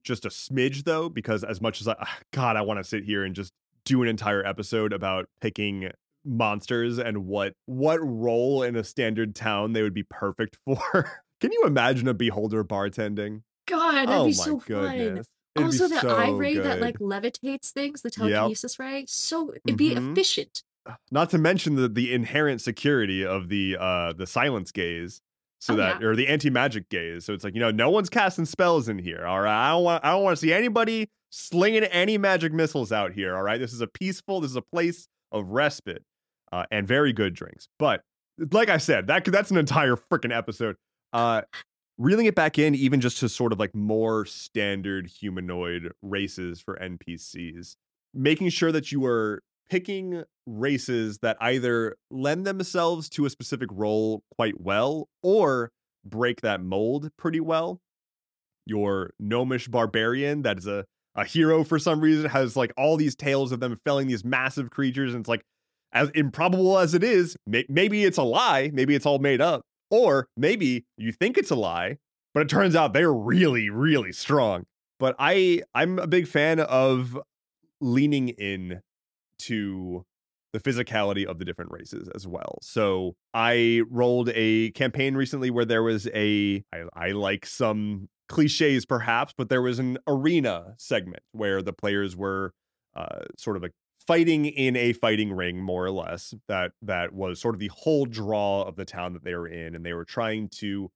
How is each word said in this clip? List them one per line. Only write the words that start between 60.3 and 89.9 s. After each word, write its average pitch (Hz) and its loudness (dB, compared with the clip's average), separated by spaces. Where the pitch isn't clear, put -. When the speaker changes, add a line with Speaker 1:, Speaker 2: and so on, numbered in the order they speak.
Speaker 1:
that 104 0
is 92 -10
a, 101 -6
a 101 -2
hero 160 6
for 156 2
some 156 2
reason, 156 4
has, 127 0
like, 127 0
all 147 4
these 151 0
tales 139 0
of 123 -4
them 123 -4
felling 139 2
these 113 -2
massive 127 0
creatures, 131 -2
and 120 -6
it's 113 -8
like, 117 -2
as 143 2
improbable 180 2
as 170 4
it 180 4
is, 185 4
may-, 117 0
maybe 202 2
it's 190 2
a 151 4
lie, 143 2
maybe 131 4
it's 139 2
all 143 4
made 135 2
up, 165 2
or 175 4
maybe 135 2
you 110 -4
think 226 0
it's - 0
a 156 2
lie, 92 -2
but 147 4
it 151 2
turns 185 4
out 147 4
they're 156 6
really, 120 2
really 120 2
strong. 107 0
But 131 2
I, 175 4
I'm 175 2
a 175 -2
big 170 2
fan 160 2
of 131 2
leaning 135 2
in 95 -6
to 95 -6
the 110 -6
physicality 104 0
of 85 -8
the 90 -8
different 87 -10
races - -14
as 95 -12
well. 50 -10
So 92 -2
I 117 4
rolled 123 2
a 110 2
campaign 135 -2
recently 131 -2
where 120 2
there 113 2
was 113 0
a, 104 0
I, 85 -12
I 85 -4
like 101 -2
some 104 -2
cliches 147 2
perhaps, 120 -2
but 123 -4
there 127 2
was 123 0
an 127 -2